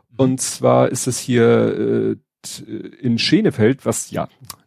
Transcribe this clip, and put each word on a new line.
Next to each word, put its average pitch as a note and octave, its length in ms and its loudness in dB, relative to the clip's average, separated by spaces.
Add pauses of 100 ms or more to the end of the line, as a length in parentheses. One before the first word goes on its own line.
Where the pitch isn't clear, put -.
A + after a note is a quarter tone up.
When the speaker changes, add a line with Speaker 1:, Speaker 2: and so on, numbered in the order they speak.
(120)
Speaker 1:
Mhm. A#2 60 -12
Speaker 2:
Und C3 240 0
zwar B2+ 480 2
ist - 180 -6
es B2 120 -4
hier, A#2+ 260 2
äh, A2+ 720 0 (260)
t-, - 240 -16
in A2+ 540 -4
Schenefeld, C#3 680 2
was - 260 -4
ja, - 160 -6 (400)